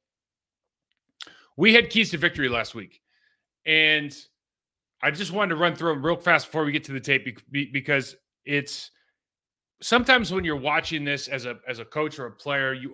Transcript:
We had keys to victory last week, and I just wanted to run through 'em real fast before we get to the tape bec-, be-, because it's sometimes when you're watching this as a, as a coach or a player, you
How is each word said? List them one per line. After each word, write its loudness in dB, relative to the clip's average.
We 6
had 6
keys 2
to -6
victory 0
last -2
week, -14
and 2
I 2
just -4
wanted 0
to -4
run 2
through 0
'em -4
real 2
fast 2
before 0
we -2
get -2
to -10
the -4
tape 2
bec-, -12
be-, -4
because -2
it's -4
sometimes 4
when -2
you're -2
watching -2
this -4
as -8
a, -8
as -8
a -12
coach -6
or -10
a -12
player, -4
you -12